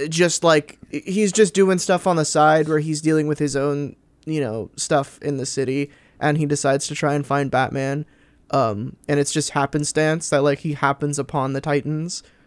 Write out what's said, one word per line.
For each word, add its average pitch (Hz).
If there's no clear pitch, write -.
just 165
like 156
he's 190
just 208
doing 190
stuff 180
on 180
the 156
side 156
where 156
he's 151
dealing 156
with 151
his 143
own, 143
you 156
know, 110
stuff -
in 143
the 127
city, 135
and 151
he 151
decides 143
to 151
try 143
and 143
find 139
Batman. 135
Um, 117
and 147
it's 139
just 151
happenstance 156
that, 143
like, 143
he 151
happens 143
upon 135
the 135
Titans. 156